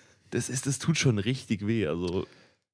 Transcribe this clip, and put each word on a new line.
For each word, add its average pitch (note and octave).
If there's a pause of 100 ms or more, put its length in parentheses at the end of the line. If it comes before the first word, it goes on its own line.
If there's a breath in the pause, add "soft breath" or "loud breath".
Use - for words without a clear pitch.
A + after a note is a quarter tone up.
(300 soft breath)
Das -
ist, C3
das C#3
tut E3
schon A#2
richtig G#2
weh. G#2+
Also, F2 (480 soft breath)